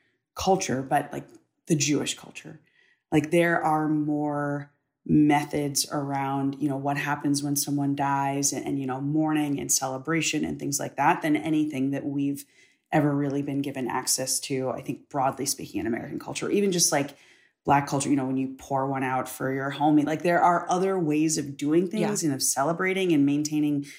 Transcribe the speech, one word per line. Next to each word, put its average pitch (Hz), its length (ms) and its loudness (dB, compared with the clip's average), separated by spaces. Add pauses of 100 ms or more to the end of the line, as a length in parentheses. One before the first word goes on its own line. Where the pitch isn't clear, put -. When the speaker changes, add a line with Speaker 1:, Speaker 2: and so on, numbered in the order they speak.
(340)
Speaker 1:
culture, 180 480 0
but, 143 300 -2
like, 143 160 -10 (400)
the - 80 4
Jewish 139 400 0
culture, - 440 -18 (520)
like, 151 180 2
there 170 320 4
are 156 260 2
more 147 840 -2 (320)
methods 147 840 2
around, 139 720 -2
you 147 80 0
know, 135 80 -2
what 143 200 -2
happens 143 460 0
when 143 140 -2
someone 143 400 0
dies 139 560 0
and, - 120 -6
and, 143 140 -2
you 135 80 -4
know, 131 140 -4
mourning 151 580 0
and 120 140 -4
celebration 151 720 -2
and 143 160 -6
things 143 180 -4
like 135 180 -8
that 151 260 2
than 151 120 2
anything 151 560 0
that 139 140 -4
we've 139 400 -4 (480)
ever 147 200 4
really 143 300 0
been 139 200 -2
given 131 260 -4
access - 500 -2
to, 131 320 -2
I - 100 -6
think, - 280 -10
broadly 135 380 -2
speaking, - 340 -6
in 104 80 -2
American - 300 -4
culture, - 320 -6
even 202 220 2
just, 170 200 2
like, 143 240 0 (480)
Black 143 220 4
culture, 139 240 -2
you 147 60 4
know, 131 100 0
when 131 100 -2
you 131 220 -2
pour 135 300 -2
one 135 160 -2
out 127 240 -2
for 135 240 -4
your 139 200 -2
homie, 151 320 4
like, 151 180 -2
there 175 180 4
are 170 280 4
other 190 300 2
ways 156 400 2
of 139 180 -6
doing 160 300 2
things 208 360 -2
Speaker 2:
Yeah. 160 60 0
Speaker 1:
and 135 60 2
of 127 80 -4
celebrating 180 680 0
and 143 120 6
maintaining 147 600 0 (120)